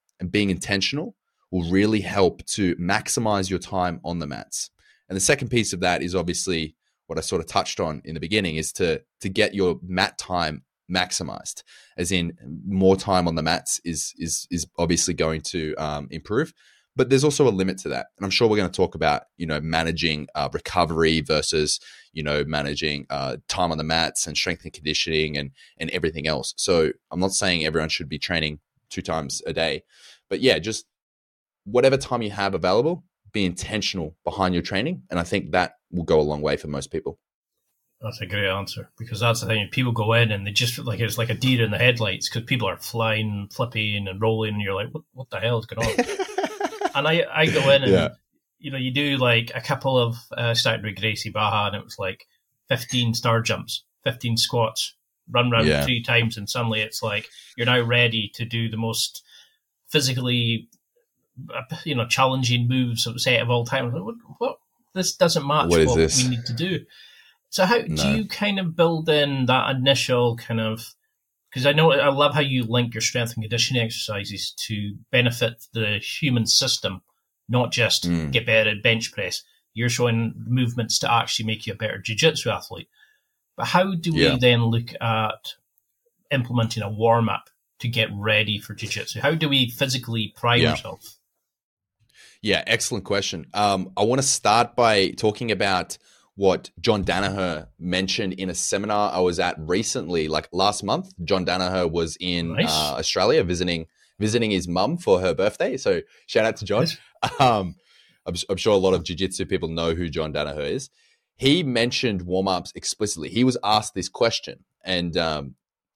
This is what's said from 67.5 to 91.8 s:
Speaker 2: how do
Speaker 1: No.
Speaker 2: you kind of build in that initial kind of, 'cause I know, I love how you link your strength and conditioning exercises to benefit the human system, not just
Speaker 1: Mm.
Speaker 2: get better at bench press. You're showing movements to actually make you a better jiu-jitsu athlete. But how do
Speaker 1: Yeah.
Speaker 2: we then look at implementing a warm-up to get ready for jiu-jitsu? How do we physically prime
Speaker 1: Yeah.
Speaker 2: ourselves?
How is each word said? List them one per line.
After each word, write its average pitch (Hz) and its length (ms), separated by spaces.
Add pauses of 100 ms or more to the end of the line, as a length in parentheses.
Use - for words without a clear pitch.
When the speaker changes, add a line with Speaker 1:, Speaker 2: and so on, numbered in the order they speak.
Speaker 2:
how 233 160
do - 80
Speaker 1:
No. 151 280
Speaker 2:
you 220 100
kind 202 320
of 175 180
build 165 320
in 143 380
that 131 280
initial 123 640
kind 113 240
of, 110 340 (580)
'cause 127 140
I 143 60
know, 160 200
I 147 160
love 139 240
how 151 80
you 131 240
link 120 300
your 113 80
strength 117 320
and 110 80
conditioning 117 400
exercises 101 680
to 104 440 (140)
benefit 120 640
the 104 240
human 120 480
system, - 560 (440)
not 120 240
just 110 340
Speaker 1:
Mm. 82 280
Speaker 2:
get 113 140
better 110 240
at 101 120
bench 113 300
press. 92 300 (320)
You're 120 160
showing 117 420 (140)
movements 120 540
to - 120
actually 117 320
make 110 220
you 101 80
a - 20
better 104 220
jiu-jitsu 120 500
athlete. 92 400 (640)
But - 120
how 190 280
do 165 200
Speaker 1:
Yeah. 160 180
Speaker 2:
we 127 60
then 120 260
look 117 340
at 110 580 (760)
implementing 120 520
a 101 60
warm-up 113 600 (300)
to 117 80
get 110 260
ready 107 440
for - 140
jiu-jitsu? - 480
How 151 140
do 156 160
we 131 180
physically 120 640
prime 120 280
Speaker 1:
Yeah. 78 80
Speaker 2:
ourselves? - 480 (1200)